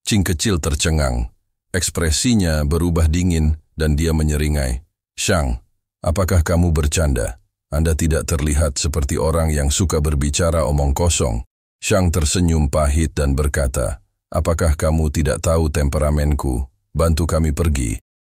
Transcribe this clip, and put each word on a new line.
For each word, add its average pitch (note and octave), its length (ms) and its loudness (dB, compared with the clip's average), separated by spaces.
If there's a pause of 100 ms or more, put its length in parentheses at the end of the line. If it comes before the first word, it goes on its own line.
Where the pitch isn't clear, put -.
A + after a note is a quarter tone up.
Qing G2 240 0
kecil F#2+ 320 -2
tercengang. C#2+ 720 -2 (480)
Ekspresinya E2+ 880 0
berubah E2 400 2
dingin D#2+ 560 0 (160)
dan D2+ 160 0
dia D#2 240 0
menyeringai, D2 640 0 (320)
"Shang, C#2+ 480 0 (400)
apakah F2+ 400 2
kamu E2+ 320 2
bercanda? C#2+ 640 0 (320)
Anda D#2+ 240 0
tidak D#2 400 0
terlihat D2 480 0
seperti C#2 400 -2
orang D#2+ 320 0
yang C#2+ 160 0
suka E2 320 0
berbicara D2+ 640 0
omong C#2+ 320 0
kosong." C#2 480 0 (360)
Shang F#2 320 2
tersenyum D#2+ 560 0
pahit D#2 480 0
dan C#2 160 0
berkata, C2+ 720 -2 (240)
"Apakah E2 480 0
kamu D#2 320 0
tidak C#2+ 320 -2
tahu E2 240 2
temperamenku? C#2+ 1040 0 (240)
Bantu E2 320 2
kami D#2 320 0
pergi, C2+ 400 0 (260)